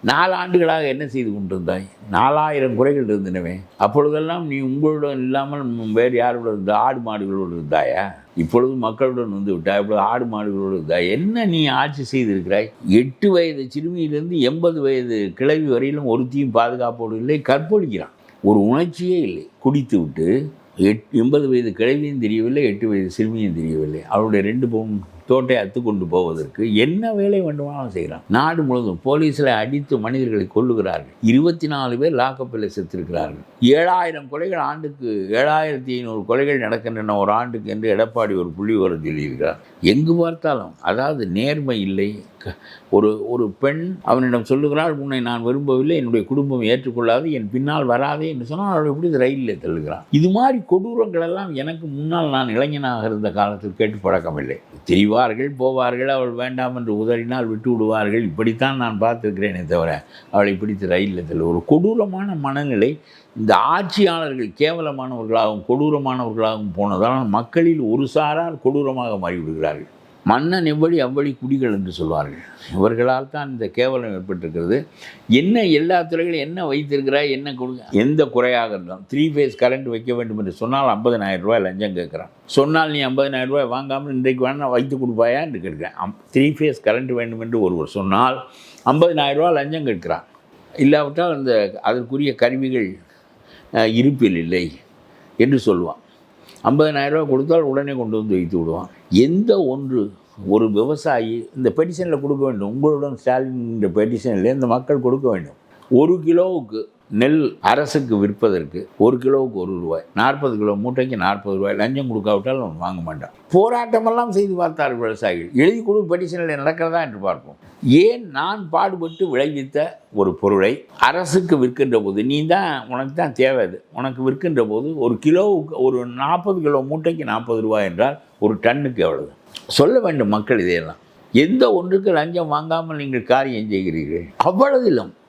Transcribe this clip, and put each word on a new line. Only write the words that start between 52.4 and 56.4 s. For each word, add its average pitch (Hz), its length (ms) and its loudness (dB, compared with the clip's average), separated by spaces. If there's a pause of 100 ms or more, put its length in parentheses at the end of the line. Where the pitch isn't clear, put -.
இளைஞனாக 127 580 -2
இருந்த 107 240 -2
காலத்தில் 101 460 -2
கேட்டு 107 340 0
பழக்கமில்லை. 76 460 -2 (300)
திரிவார்கள், 113 640 2 (100)
போவார்கள், 127 500 0
அவள் 131 220 0
வேண்டாம் 127 460 -6